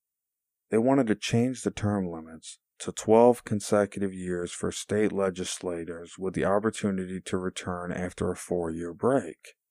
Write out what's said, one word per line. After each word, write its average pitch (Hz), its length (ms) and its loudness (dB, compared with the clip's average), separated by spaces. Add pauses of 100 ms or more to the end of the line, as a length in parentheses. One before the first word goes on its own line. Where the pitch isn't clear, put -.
(720)
They 107 80 4
wanted 127 280 4
to 104 80 2
change 120 460 0
the 98 100 -2
term 101 400 -2
limits 80 480 -14 (200)
to - 140 -8
twelve 117 500 8
consecutive 101 680 0
years 90 400 -4
for 90 180 -4
state 104 400 0
legislators 87 1080 -4
with 92 160 -4
the 78 120 0
opportunity 98 760 0
to - 180 -4
return 90 540 -6
after 90 400 -2
a 90 60 -4
four-year 85 560 -4
break. - 640 -2 (160)